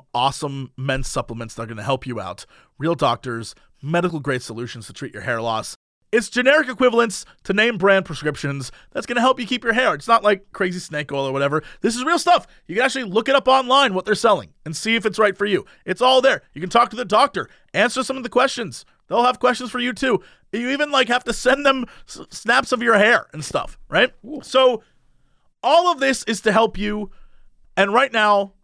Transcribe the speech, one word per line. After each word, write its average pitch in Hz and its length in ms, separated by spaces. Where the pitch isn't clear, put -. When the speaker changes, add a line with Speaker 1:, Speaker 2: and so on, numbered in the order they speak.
Speaker 1:
awesome 135 640
men's 135 300
supplements 117 480
that 117 80
are 113 40
gonna 110 160
help 131 240
you 120 120
out. 92 260
Real 160 160
doctors, 117 580
medical-grade 151 600
solutions 117 460
to 101 60
treat 123 200
your 104 100
hair 113 180
loss. 113 340
It's 226 180
generic 269 380
equivalents 233 560
to - 100
name 220 240
brand 190 260
prescriptions 139 680
that's - 140
gonna 240 160
help 262 180
you 240 60
keep 226 180
your 233 100
hair. 233 200
It's 147 140
not 226 160
like 208 280
crazy 185 280
snake 147 320
oil 135 160
or 131 40
whatever. 143 320
This 220 140
is 247 80
real 320 160
stuff. 349 260
You 165 80
can 226 80
actually 262 220
look 208 240
it 269 60
up 277 120
online, 262 460
what 185 120
they're 208 100
selling, 196 340
and 151 100
see 226 200
if 226 100
it's 214 140
right 202 180
for 202 80
you. 202 200
It's 180 160
all 262 200
there. 262 200
You 143 80
can 180 80
talk 233 200
to 220 60
the 240 100
doctor, 208 420
answer 240 300
some 262 140
of 262 60
the 240 60
questions. 247 560
They'll 226 160
have 247 160
questions 247 320
for 247 80
you 247 140
too. 240 280
You 240 200
even, 294 180
like, 269 200
have 247 160
to 240 80
send 277 300
them 269 220
s-, - 140
snaps 240 400
of 247 100
your 233 160
hair 208 360
and 147 120
stuff, - 320
right? 170 240
Speaker 2:
Ooh. 269 160
Speaker 1:
So 254 400
all 339 280
of 302 80
this 269 240
is - 180
to 214 100
help 220 260
you. 208 340
And 202 160
right 254 180
now 208 420